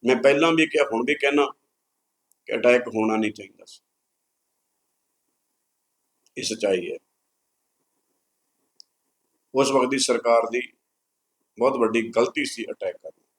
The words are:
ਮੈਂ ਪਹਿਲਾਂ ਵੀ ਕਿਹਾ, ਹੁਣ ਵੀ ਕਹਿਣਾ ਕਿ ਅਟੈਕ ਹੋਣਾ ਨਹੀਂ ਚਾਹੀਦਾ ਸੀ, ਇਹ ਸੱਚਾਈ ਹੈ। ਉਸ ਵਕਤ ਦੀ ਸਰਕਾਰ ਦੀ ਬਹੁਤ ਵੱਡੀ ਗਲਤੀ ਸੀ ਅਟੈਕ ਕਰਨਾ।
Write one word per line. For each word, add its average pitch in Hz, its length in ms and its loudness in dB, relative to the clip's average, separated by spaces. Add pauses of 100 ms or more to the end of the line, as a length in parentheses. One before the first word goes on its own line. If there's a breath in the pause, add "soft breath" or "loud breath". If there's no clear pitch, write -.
ਮੈਂ 123 100 4
ਪਹਿਲਾਂ 143 360 2
ਵੀ 160 160 2
ਕਿਹਾ, 151 160 0 (100)
ਹੁਣ 113 140 -2
ਵੀ 147 80 0
ਕਹਿਣਾ 143 300 0 (1000)
ਕਿ - 100 -6
ਅਟੈਕ 120 320 2
ਹੋਣਾ 110 280 0
ਨਹੀਂ 107 160 -2
ਚਾਹੀਦਾ 98 340 -20
ਸੀ, - 160 -20 (2500)
ਇਹ 135 60 -10
ਸੱਚਾਈ 98 480 -2
ਹੈ। 82 60 -10 (2500)
ਉਸ 135 160 2
ਵਕਤ 131 180 2
ਦੀ 139 80 -2
ਸਰਕਾਰ 120 440 2 (100)
ਦੀ 123 220 -6 (840)
ਬਹੁਤ 127 180 2
ਵੱਡੀ 113 320 0
ਗਲਤੀ 123 360 0
ਸੀ 113 180 -10
ਅਟੈਕ - 340 -8
ਕਰਨਾ। - 280 -20 (140)